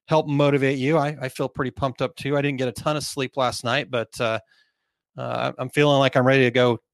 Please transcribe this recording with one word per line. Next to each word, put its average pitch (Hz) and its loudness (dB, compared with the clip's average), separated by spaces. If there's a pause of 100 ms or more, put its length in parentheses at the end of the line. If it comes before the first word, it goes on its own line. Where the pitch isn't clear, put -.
help 156 2
motivate 143 2
you. 139 0
I, 147 -2
I 131 -6
feel 131 -6
pretty 131 -6
pumped 135 -4
up 127 -4
too. 143 -4
I 143 0
didn't 143 -2
get 127 -2
a 117 -6
ton 151 -4
of 139 -6
sleep - -8
last 123 -2
night, 123 -2
but, 120 -6
uh, 113 -2 (800)
uh, 123 -6
I'm 131 -8
feeling 147 4
like 135 2
I'm 127 4
ready 135 4
to 123 4
go 123 2 (160)